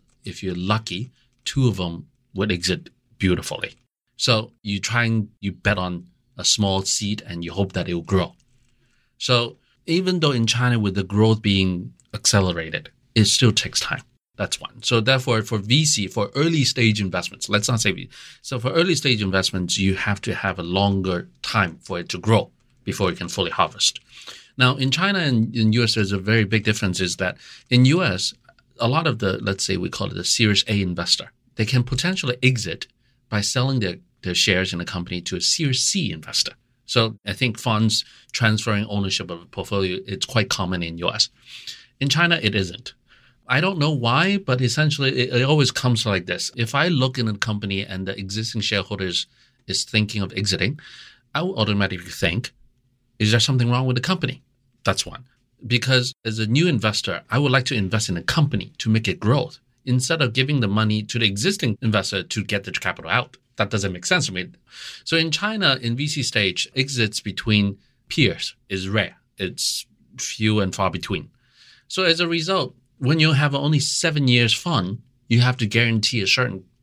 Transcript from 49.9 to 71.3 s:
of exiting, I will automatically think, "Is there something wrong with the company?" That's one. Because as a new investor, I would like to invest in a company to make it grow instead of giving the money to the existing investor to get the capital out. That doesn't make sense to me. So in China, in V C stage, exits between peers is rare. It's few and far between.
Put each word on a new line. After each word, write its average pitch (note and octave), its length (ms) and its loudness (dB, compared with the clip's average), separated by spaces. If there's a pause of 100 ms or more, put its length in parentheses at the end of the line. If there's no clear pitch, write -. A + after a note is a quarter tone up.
of F#2 120 -4
exiting, G#2 460 -2 (540)
I D3+ 80 -2
will F#3 180 -4
automatically G2+ 520 -2
think, - 400 -2 (680)
"Is G#2+ 140 2
there A#2 80 6
something B2 300 2
wrong B2+ 180 0
with B2+ 80 0
the B2+ 60 -4
company?" F3+ 420 -4 (400)
That's - 220 0
one. - 200 -16 (400)
Because B2 480 0 (100)
as A2 140 -6
a A2 80 -2
new C#3 220 2
investor, G#2 640 -2
I A#2+ 80 2
would C#3+ 120 2
like C3 140 2
to C3 100 -2
invest G#2 340 0
in F2 80 -2
a E2+ 40 -6
company C#3+ 560 0
to - 120 -4
make A2 180 2
it E2+ 120 -2
grow B2 300 2 (360)
instead C3 360 0
of A#2 120 2
giving C3+ 260 2
the A2 80 2
money G#2+ 340 2
to G#2 160 -6
the A#2 80 2
existing G#2+ 560 0
investor G2+ 400 0
to F#2+ 220 -4
get G2+ 200 -4
the F#2 80 -12
capital E2 380 -6
out. A#2 280 -2 (200)
That G#2 120 -2
doesn't G2 240 -2
make F2+ 120 -10
sense F3+ 200 0
to G2 80 -6
me. F#2 160 -6 (540)
So - 140 -2
in D#3+ 140 0
China, G3 500 0
in A#2 140 -2
V D3 120 -2
C D3 160 -4
stage, G2 520 0
exits C3 440 -2
between G2+ 580 0 (320)
peers - 460 -2 (140)
is F#2+ 200 -4
rare. G2+ 260 -2 (220)
It's - 480 -6 (340)
few G#2+ 400 0
and F#2 160 -2
far F#2+ 160 0
between. E2+ 380 -6 (580)